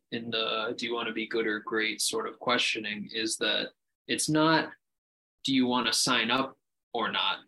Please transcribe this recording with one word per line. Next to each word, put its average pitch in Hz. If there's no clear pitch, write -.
in 117
the, 113
"Do 120
you 117
wanna 113
be 110
good 113
or 107
great?" 110
sort 110
of -
questioning 107
is 110
that 107
it's 156
not, 156
"Do 139
you 127
wanna 120
sign 117
up 131
or 110
not?" 98